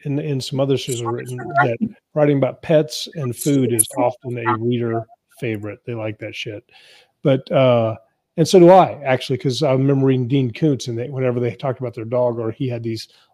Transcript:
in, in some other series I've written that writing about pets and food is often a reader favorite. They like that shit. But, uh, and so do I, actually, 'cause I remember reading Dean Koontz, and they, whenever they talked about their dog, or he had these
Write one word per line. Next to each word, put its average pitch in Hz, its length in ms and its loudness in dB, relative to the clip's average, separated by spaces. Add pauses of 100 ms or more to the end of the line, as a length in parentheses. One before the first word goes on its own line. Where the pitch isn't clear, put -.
in, 143 140 -4
in 147 240 -4
some 135 180 -6
other 139 160 2
series 123 240 -6
I've 120 60 -6
written 123 320 -8
that - 400 -2 (340)
writing 147 240 2
about 131 240 -2
pets - 540 0
and 131 200 -6
food 135 380 0
is 113 140 -2 (100)
often 123 400 -4
a 117 220 -2
reader 117 480 -2 (340)
favorite. 104 460 -8
They 123 80 -8
like 110 240 -8
that 107 160 -12
shit. - 340 -12 (540)
But, 131 280 0
uh, 120 460 4 (400)
and 160 100 2
so 196 120 6
do 170 100 10
I, 151 360 8
actually, 127 340 -2
'cause 123 240 -2
I 139 100 2
remember 135 320 2
reading 127 240 2
Dean 131 240 0
Koontz, 143 360 0
and 117 100 -6
they, 123 100 -8
whenever 127 320 -2
they 120 140 -2
talked 127 260 -6
about 120 140 -8
their 113 100 -10
dog, 120 340 -2
or 113 120 -4
he 131 180 -6
had 120 140 -6
these 113 260 -8 (260)